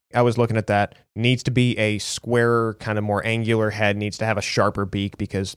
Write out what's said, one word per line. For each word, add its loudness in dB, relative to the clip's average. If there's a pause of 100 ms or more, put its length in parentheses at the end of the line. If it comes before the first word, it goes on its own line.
(160)
I 4
was 2
looking 2
at 0
that. 0 (200)
Needs 2
to -2
be 2
a 0
square, 0
kind -4
of -2
more -2
angular 0
head, 0
needs -4
to -4
have 0
a -2
sharper 0
beak -4
because -4